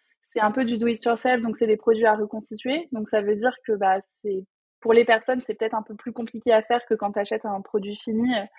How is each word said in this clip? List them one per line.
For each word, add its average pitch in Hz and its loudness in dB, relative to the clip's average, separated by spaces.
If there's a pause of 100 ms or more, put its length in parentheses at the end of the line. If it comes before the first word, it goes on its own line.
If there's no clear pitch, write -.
(300)
c'est 226 -4
un 214 4
peu 254 -2
du 233 -2
do 233 -2
it 226 -2
yourself, 240 0
donc 226 -6
c'est 226 0
des 214 2
produits 226 2
à 214 6
reconstituer. 220 -6
Donc, 214 -6
ça 214 2
veut 208 0
dire 240 -2 (100)
que, 226 -2
bah, 196 2 (220)
c'est, 196 -6 (340)
pour 226 2
les 233 8
personnes, 247 2
c'est 214 -8
peut-être 220 -4
un 214 -4
peu 214 -16
plus 226 -12
compliqué 233 -4
à 220 6
faire 240 0
que 220 2
quand 208 -2
t'achètes 208 -4
un 196 -6
produit 202 -4
fini, 233 -2
euh, 143 -4 (140)